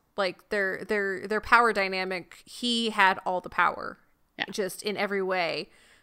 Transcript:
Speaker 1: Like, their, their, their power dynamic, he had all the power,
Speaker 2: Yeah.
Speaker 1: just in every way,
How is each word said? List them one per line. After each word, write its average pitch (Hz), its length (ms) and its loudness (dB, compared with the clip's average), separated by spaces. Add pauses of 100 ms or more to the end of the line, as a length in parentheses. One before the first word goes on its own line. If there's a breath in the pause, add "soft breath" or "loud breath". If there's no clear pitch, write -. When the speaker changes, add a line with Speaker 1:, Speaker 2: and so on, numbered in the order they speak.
(180)
Speaker 1:
Like, 185 320 -2
their, 196 340 -2
their, 196 440 -2
their 214 140 -2
power 233 300 6
dynamic, 190 720 -2
he 233 440 -2
had 196 360 4
all 185 140 0
the - 100 -8
power, - 500 0 (380)
Speaker 2:
Yeah. - 140 -4
Speaker 1:
just 196 320 -4
in 202 140 -4
every 196 240 -2
way, 180 480 -2 (340 soft breath)